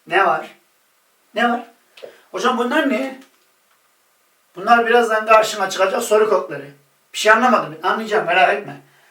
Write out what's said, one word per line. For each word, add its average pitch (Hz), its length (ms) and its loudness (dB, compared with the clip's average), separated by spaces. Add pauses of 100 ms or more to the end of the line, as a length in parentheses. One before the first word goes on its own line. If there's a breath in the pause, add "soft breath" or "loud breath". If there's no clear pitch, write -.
ne 185 200 2
var? - 200 -2 (880)
Ne 233 160 0
var? 240 160 -4 (640 loud breath)
Hocam, 233 280 -2
bunlar 269 320 0
ne? 262 300 -6 (1400)
Bunlar 233 300 2
birazdan 220 400 2
karşına 214 440 2
çıkacak 190 320 -2
soru 214 280 2
kodları. 143 400 -4 (420)
Bir - 60 -12
şey 214 140 4
anlamadım. 233 500 0
Anlayacağım, 214 440 -2
merak 180 280 2
etme. 143 260 -10 (300 soft breath)